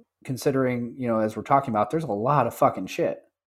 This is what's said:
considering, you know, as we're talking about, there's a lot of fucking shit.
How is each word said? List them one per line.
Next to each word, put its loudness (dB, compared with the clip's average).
considering, -2
you -4
know, 2
as 0
we're -6
talking 2
about, 2
there's -2
a -4
lot 2
of -4
fucking 2
shit. -4